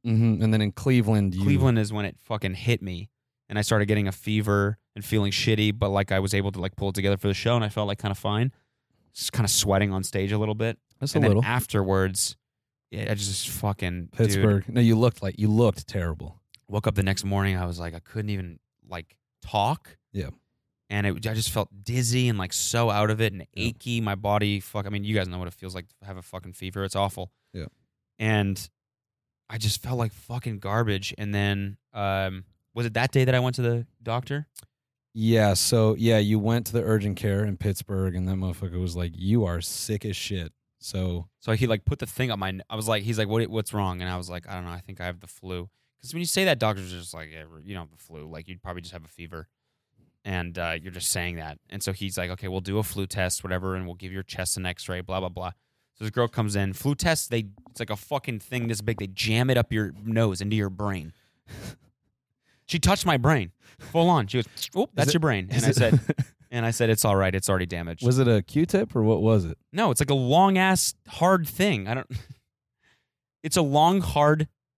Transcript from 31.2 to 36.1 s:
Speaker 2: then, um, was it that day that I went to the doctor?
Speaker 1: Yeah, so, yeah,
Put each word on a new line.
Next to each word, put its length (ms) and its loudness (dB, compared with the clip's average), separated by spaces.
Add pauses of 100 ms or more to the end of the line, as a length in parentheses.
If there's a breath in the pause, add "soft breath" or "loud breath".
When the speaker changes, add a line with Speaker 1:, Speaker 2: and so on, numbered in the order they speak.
Speaker 2:
then, 420 -2 (160)
um, 520 -2 (300)
was 120 -2
it 80 -4
that 180 0
day 120 4
that 100 4
I 60 4
went 160 -2
to 60 -2
the 240 0 (160)
doctor? 440 -4 (680)
Speaker 1:
Yeah, 380 6
so, 420 4
yeah, 220 4